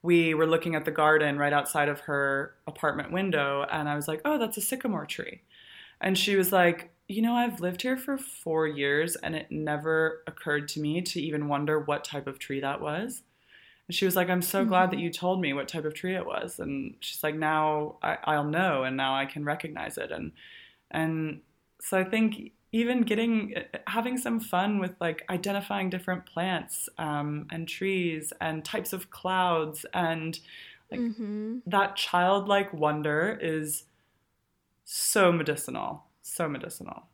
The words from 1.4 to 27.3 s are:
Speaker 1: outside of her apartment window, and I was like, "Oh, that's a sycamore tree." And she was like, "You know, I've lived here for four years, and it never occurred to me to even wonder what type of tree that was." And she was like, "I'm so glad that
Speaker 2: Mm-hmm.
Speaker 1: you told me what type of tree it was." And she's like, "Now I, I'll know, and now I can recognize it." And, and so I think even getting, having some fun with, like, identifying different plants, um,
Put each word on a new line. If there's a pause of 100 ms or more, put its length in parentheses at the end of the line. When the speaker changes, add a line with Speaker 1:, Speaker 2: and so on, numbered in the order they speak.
Speaker 1:
outside
of
her (120)
apartment
window,
and
I
was
like,
"Oh,
that's
a
sycamore
tree." (580)
And
she
was
like, (180)
"You
know,
I've
lived
here
for
four
years,
and
it
never
occurred
to
me
to
even
wonder
what
type
of
tree
that
was." (680)
And
she
was
like,
"I'm
so
glad
that
Speaker 2:
Mm-hmm.
Speaker 1:
you
told
me
what
type
of
tree
it
was."
And
she's
like,
"Now
I,
I'll
know,
and
now
I
can
recognize
it."
And, (580)
and (400)
so
I
think (220)
even
getting, (320)
having
some
fun
with,
like,
identifying
different
plants,
um,